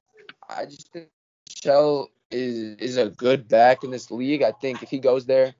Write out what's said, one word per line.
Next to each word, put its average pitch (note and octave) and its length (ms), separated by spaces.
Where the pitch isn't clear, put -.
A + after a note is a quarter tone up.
I - 180
just C#3+ 280
think E3 140
Michel C#3+ 600
is, A#2 480
is B2+ 200
a A2 120
good B2 380
back A#2+ 360
in C3 80
this B2 200
league. C3 320
I A2+ 80
think B2+ 320
if - 60
he C#3 100
goes B2+ 260
there C3 340